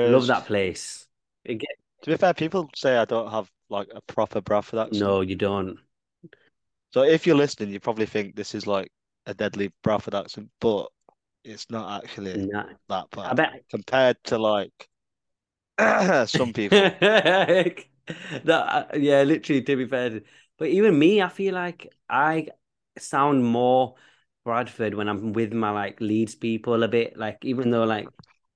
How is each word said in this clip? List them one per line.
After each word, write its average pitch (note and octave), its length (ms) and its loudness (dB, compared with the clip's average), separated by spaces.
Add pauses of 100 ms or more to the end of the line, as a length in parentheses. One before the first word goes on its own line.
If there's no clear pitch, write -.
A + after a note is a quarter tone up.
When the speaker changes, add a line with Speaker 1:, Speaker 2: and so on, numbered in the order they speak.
Speaker 1:
Love B2 220 4
Speaker 2:
raised. - 20 0
Speaker 1:
that A#2+ 180 -2
place. F#2+ 600 -4 (380)
It B2 120 -8
get- - 220 -12 (240)
Speaker 2:
To C#3 80 -6
be D#3+ 80 0
fair, F3 160 4
people D#3+ 420 -4
say C3 220 2
I A2 80 2
don't A2+ 240 -4
have, G#2+ 200 -6 (200)
like, G2+ 240 -8
a G#2+ 80 -16
proper - 400 -4
Bradford G#2 360 -2
accent. A2 220 -2
Speaker 1:
No, G2 200 2
you F#2+ 160 -4
don't. G2 420 -4 (1120)
Speaker 2:
So B2+ 120 4
if D#3+ 220 4
you're E3 100 6
listening, C#3 340 0
you G2 100 -10
probably A2 260 -2
think G2+ 280 -6
this G#2 200 -10
is, G2+ 120 -8
like, G2 240 -4 (360)
a G#2+ 80 -10
deadly G2+ 380 -4 (100)
Bradford G#2 320 -2
accent, G#2+ 360 -10 (100)
but G#2 280 0 (560)
it's G#2+ 260 -18
not G#2 340 -8
actually G2 420 -8
Speaker 1:
Nah. G2+ 280 -6 (140)
Speaker 2:
that F#2 220 -6 (140)
Speaker 1:
I F#2 100 -4
Speaker 2:
bad - 0 -
Speaker 1:
bet D#3+ 360 -2
Speaker 2:
compared B2 540 0
to, A#2+ 140 -2
like, G#2+ 500 -2 (880)
<clears throat> F#3+ 500 2
some B2+ 240 -2
people. F#3 480 4
Speaker 1:
<laughs> F3+ 840 4 (580)
That, - 500 0
uh, - 20 -6
yeah, C#3+ 280 4
literally, C#3+ 380 2
to C#3 140 -2
be B2+ 100 -4
fair. B2 340 -4 (380)
But D#3+ 100 -4
even F#3+ 280 4
me, F#3 260 6
I F3+ 60 0
feel F#3+ 260 -4
like F3 380 -8 (160)
I D#3 400 0 (500)
sound C#3 460 2
more B2 520 2 (480)
Bradford A#2 500 -4
when G#2 140 -4
I'm G#2 240 -4
with A2 200 -2
my, A2 180 -2
like, G2+ 300 -6
Leeds A2 360 -2
people A2+ 480 -2
a A2 40 0
bit. A#2 280 0
Like, G#2+ 280 -10
even B2 260 -2
though, A#2 140 2
like A2 280 -2 (440)